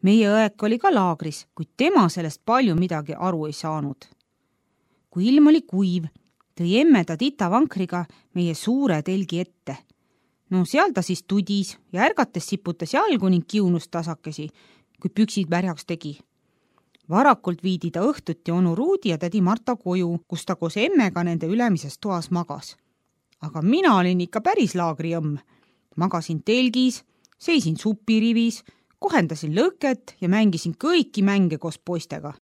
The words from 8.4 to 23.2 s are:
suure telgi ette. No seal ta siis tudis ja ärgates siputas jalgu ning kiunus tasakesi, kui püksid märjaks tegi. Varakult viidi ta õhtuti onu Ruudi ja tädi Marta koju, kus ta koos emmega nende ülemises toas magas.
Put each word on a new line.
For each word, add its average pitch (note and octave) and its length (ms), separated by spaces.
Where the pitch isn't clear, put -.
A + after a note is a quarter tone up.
suure A3 480
telgi F3+ 380
ette. - 360
No F#3 140
seal D#4+ 280
ta F#3+ 100
siis - 240
tudis G3 520
ja F#3 120
ärgates D4 420
siputas - 480
jalgu C#4 340
ning F3 200
kiunus F3+ 400
tasakesi, D#3 600
kui F#3 100
püksid G3+ 400
märjaks F3 360
tegi. D#3+ 320
Varakult G3+ 520
viidi F3+ 300
ta E3+ 80
õhtuti F#3 520
onu F3 220
Ruudi D#4+ 360
ja D#3+ 80
tädi F3 260
Marta A3+ 320
koju, F3+ 320
kus E3+ 160
ta F3 120
koos E3 240
emmega A3 440
nende E3 220
ülemises F#3+ 540
toas F3+ 300
magas. D#3+ 460